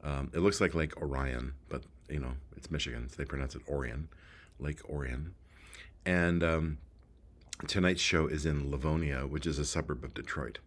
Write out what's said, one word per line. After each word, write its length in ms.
Um, 320
it 60
looks 200
like 140
Lake 260
Orion, 540
but, 140
you 100
know, 140
it's 140
Michigan, 380
so 80
they 80
pronounce 300
it 140
Orion, 400
Lake 300
Orion. 460
And, 380
um, 360
tonight's 320
show 260
is 180
in 260
Livonia, 560
which 200
is 120
a 60
suburb 400
of 100
Detroit. 520